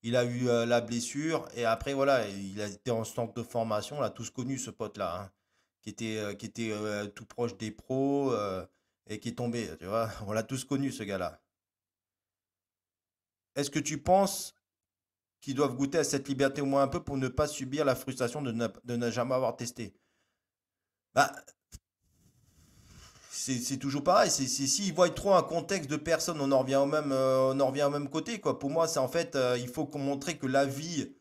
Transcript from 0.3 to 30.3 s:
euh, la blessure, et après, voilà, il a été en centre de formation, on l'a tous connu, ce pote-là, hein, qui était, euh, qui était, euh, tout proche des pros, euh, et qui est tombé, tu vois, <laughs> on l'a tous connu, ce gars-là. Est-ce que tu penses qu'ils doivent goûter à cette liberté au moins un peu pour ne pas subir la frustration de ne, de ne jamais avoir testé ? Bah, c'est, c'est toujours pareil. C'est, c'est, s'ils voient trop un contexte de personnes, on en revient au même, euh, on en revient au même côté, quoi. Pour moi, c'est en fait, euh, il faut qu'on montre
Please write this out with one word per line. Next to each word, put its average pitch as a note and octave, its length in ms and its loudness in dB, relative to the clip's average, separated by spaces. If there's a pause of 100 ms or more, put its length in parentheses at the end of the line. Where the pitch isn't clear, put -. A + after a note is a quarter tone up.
euh, A#2 200 4
la A#2+ 140 4
blessure, B2 720 -4
et A#2 100 -2
après, A2+ 300 0
voilà, C3+ 320 4
il G2 340 -8
a G#2 60 -4
été G2+ 240 -6
en A2+ 120 0
centre A2 300 -6
de A#2 80 -6
formation, A2 560 -4
on C#3+ 40 -2
l'a A2+ 100 0
tous A2+ 180 -12
connu, B2+ 300 -6
ce A#2 100 -8
pote-là, G2 500 -6
hein, G2 120 -12 (500)
qui - 80 -12
était, A2 280 -4
euh, G2+ 180 -4
qui G#2 100 -12
était, A2+ 260 -4
euh, G#2 360 -4
tout G#2+ 180 -14
proche A#2+ 320 -6
des A2 140 -6
pros, C3+ 640 0
euh, G2 300 -2 (440)
et G#2+ 120 -8
qui A#2 100 -6
est A2+ 60 -8
tombé, A#2+ 320 -4 (120)
tu E2+ 80 -10
vois, A2 320 0
<laughs> G#2 80 -10
on G2+ 40 -4
l'a A2 120 0
tous B2+ 200 -6
connu, C#3 280 -2
ce A#2 100 -10
gars-là. F#2+ 400 -4 (2250)
Est-ce D3 160 -2
que D#3 80 -2
tu D3+ 180 -4
penses F#3 560 2 (880)
qu'ils C#3 120 -6
doivent C3 200 2
goûter C#3 220 0
à D#3 60 4
cette C#3 240 -2
liberté C#3 340 2
au C#3 60 0
moins C#3 160 4
un C3+ 40 2
peu D3+ 160 -4
pour C#3 140 -4
ne C3 100 0
pas D3+ 200 0
subir C#3+ 360 -4
la C3 120 4
frustration B2+ 480 -4
de B2 80 -2
ne, A2+ 160 0 (160)
de A#2+ 120 -6
ne A#2+ 140 0
jamais A#2+ 240 0
avoir B2+ 240 0
testé ? A#2 380 -10 (1200)
Bah, C3+ 160 4 (2000)
c'est, - 260 -4
c'est B2 200 -4
toujours C#3 260 -2
pareil. F3+ 260 6
C'est, C#3 180 0
c'est, C3+ 200 -2
s'ils F#3 260 0
voient F3+ 160 8
trop G3 240 2
un F3 80 8
contexte D#3+ 480 -2
de D3 60 0
personnes, D#3+ 460 0
on C#3 100 2
en C3+ 80 8
revient C3 160 2
au C#3 100 6
même, D3 260 0
euh, C3 420 4
on C#3 60 0
en C3+ 80 6
revient C3+ 160 0
au C#3+ 60 4
même C#3+ 200 -2
côté, F3+ 300 -4
quoi. C#3 200 0
Pour C#3 100 -2
moi, E3 180 2
c'est D#3+ 120 0
en C3 80 2
fait, E3 280 -2
euh, B2 220 4
il B2 100 -4
faut D3 180 -2
qu'on D3 140 -8
montre C#3 340 -2